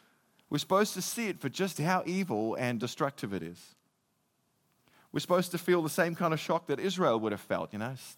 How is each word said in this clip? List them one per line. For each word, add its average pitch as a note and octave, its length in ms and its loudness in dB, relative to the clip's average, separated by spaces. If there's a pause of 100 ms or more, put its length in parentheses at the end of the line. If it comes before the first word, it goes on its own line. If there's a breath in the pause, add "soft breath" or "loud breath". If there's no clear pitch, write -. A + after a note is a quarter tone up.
(480 loud breath)
We're D3 100 0
supposed G3+ 360 2
to F3+ 80 -6
see A3+ 260 -4
it D#3 120 -4
for C3+ 100 -2
just F#3+ 260 -2
how F3+ 300 2
evil C3 480 0
and A#2+ 260 0
destructive A#2+ 540 -4
it E2+ 80 -2
is. E2+ 320 -14 (1400 soft breath)
We're D3 60 0
supposed F3+ 320 2
to E3+ 80 -4
feel F3 240 2
the D3+ 80 -2
same E3+ 240 2
kind D#3+ 180 0
of D#3 60 0
shock E3 300 0
that C#3 100 0
Israel E3+ 400 2
would G#2+ 140 0
have G2 80 -4
felt, F2 320 -2
you G#2 80 -6
know, A#2 100 -4
s-, - 280 -14